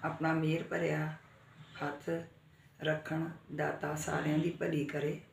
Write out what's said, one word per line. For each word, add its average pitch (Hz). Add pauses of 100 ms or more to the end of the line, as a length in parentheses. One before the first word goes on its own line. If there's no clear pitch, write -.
ਆਪਣਾ 160
ਮਿਹਰ 160
ਭਰਿਆ 156 (680)
ਹੱਥ 147 (720)
ਰੱਖਣ। 160 (260)
ਦਾਤਾ 147
ਸਾਰਿਆਂ 151
ਦੀ 170
ਭਲੀ 165
ਕਰੇ। 147 (120)